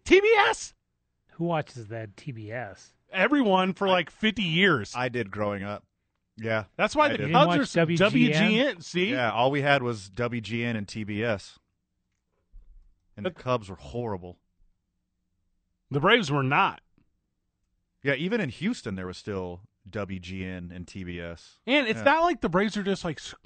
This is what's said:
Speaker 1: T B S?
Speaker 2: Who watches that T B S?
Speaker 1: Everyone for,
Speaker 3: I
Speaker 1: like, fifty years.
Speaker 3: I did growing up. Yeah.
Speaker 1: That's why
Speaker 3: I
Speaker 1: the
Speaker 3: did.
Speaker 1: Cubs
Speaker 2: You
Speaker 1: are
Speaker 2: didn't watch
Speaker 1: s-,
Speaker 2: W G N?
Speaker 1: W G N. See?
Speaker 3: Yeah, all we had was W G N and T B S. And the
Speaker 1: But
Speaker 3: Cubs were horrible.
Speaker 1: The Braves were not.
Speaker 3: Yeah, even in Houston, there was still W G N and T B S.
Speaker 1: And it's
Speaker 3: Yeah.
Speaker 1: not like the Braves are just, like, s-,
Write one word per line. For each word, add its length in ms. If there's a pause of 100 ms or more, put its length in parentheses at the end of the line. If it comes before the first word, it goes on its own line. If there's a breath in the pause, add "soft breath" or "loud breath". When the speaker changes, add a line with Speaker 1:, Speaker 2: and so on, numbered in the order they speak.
Speaker 1:
T 160
B 60 (220)
S? 260 (580)
Speaker 2:
Who 120
watches 440
that 280
T 160
B 200
S? 400 (200)
Speaker 1:
Everyone 600
for, 140
Speaker 3:
I 20
Speaker 1:
like, 200
fifty 320
years. 520
Speaker 3:
I 140
did 220
growing 340
up. 200 (520)
Yeah. 280 (120)
Speaker 1:
That's 200
why 100
Speaker 3:
I 40
Speaker 1:
the 80
Speaker 3:
did. 140
Speaker 1:
Cubs 0
Speaker 2:
You 60
Speaker 1:
are 60
Speaker 2:
didn't 40 (100)
watch 20
Speaker 1:
s-, 120
Speaker 2:
W 240
G 80
N? 60
Speaker 1:
W 220
G 280
N. 200
See? 300
Speaker 3:
Yeah, 220
all 180
we 120
had 200
was 280
W 300
G 240
N 120
and 100
T 180
B 180
S. 360 (1600)
And 100
the 40
Speaker 1:
But 120
Speaker 3:
Cubs 260
were 80
horrible. 600 (1500)
Speaker 1:
The 100
Braves 300
were 120
not. 380 (1200)
Speaker 3:
Yeah, 120
even 260
in 100
Houston, 460
there 100
was 100
still 460 (260)
W 320
G 240
N 300
and 120
T 180
B 140
S. 480
Speaker 1:
And 220
it's 120
Speaker 3:
Yeah. 40
Speaker 1:
not 200
like 180
the 80
Braves 260
are 60
just, 220
like, 140
s-, 160 (120)